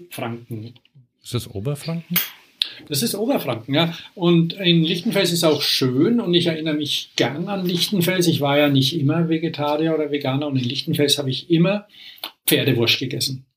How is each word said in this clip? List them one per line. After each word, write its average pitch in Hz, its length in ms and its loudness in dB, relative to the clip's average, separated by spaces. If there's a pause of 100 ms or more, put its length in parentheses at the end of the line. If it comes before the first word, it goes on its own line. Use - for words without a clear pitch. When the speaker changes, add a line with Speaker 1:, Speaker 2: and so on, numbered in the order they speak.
(120)
Speaker 1:
Franken. 117 640 -10 (500)
Speaker 2:
Ist - 100 -12
das 117 160 -6
Oberfranken? 151 680 -6 (720)
Speaker 1:
Das 139 140 -2
ist 226 120 -2
Oberfranken, 165 580 -2
ja. 170 240 0 (180)
Und 170 380 4
in 175 300 4
Lichtenfels 185 480 0
ist 165 140 0
auch 147 160 4
schön 143 580 2
und 180 140 0
ich 170 140 2
erinnere 156 280 -2
mich 147 400 -6
gern 147 320 -2
an 190 180 -4
Lichtenfels. 175 600 0
Ich 139 140 2
war 143 160 2
ja 147 100 6
nicht 139 320 2
immer 160 300 2
Vegetarier 160 680 0
oder 151 160 -2
Veganer 139 360 -2
und 135 100 -2
in 127 80 -2
Lichtenfels 135 520 0
habe 139 120 -4
ich - 200 -6
immer 185 380 2 (580)
Pferdewurst 120 540 2
gegessen. 135 460 -6 (120)